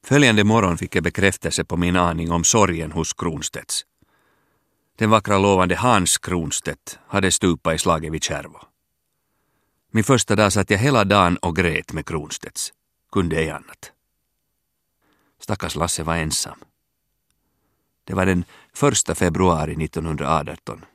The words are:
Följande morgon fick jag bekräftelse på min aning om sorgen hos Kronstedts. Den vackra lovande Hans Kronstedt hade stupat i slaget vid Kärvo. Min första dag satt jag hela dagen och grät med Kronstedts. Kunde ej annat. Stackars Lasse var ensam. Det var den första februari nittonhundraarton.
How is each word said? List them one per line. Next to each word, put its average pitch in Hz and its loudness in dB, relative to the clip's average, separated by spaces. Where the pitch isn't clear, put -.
Följande 123 6
morgon 101 4
fick - -6
jag 85 0
bekräftelse 90 0
på - -4
min 87 0
aning 85 0
om 85 0
sorgen 85 2
hos 80 -4
Kronstedts. - -8
Den 110 0
vackra 104 4
lovande 92 4
Hans 104 2
Kronstedt - -8
hade 95 0
stupat 82 0
i 80 -4
slaget 80 -2
vid 78 -6
Kärvo. 78 -10
Min 110 0
första 117 2
dag 104 4
satt 98 0
jag 101 4
hela 120 2
dagen 92 4
och 85 -4
grät 87 -2
med 78 -8
Kronstedts. - -10
Kunde 87 0
ej 80 -2
annat. - -16
Stackars 90 -6
Lasse 82 -4
var 80 -2
ensam. - -4
Det - -10
var 92 2
den 90 2
första - 0
februari 82 2
nittonhundraarton. 78 -6